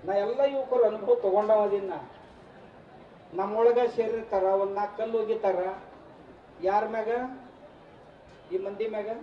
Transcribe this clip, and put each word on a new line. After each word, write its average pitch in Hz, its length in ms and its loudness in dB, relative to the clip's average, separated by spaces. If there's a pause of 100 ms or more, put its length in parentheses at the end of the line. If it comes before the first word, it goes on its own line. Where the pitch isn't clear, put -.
ನಾ 190 80 0
ಎಲ್ಲ 220 260 2
ಯುವಕರು 269 440 2
ಅನುಭವ 214 320 2
ತಗೊಂಡವ 208 460 2
ಅದನ್ನ. 196 320 0 (1400)
ನಮ್ಮೊಳಗ 220 460 2 (160)
ಸೇರಿರ್ತಾರ, 220 480 -2
ಒಂದ್ 196 280 2
ನಾಲ್ಕು 202 260 -4
ಕಲ್ಲು 220 240 -2
ಒಗಿತಾರ. 208 340 0 (1080)
ಯಾರ 208 240 0
ಮ್ಯಾಗ? 220 220 -4 (1400)
ಈ 190 40 -2
ಮಂದಿ 202 300 -4
ಮ್ಯಾಗ. 208 220 -6 (140)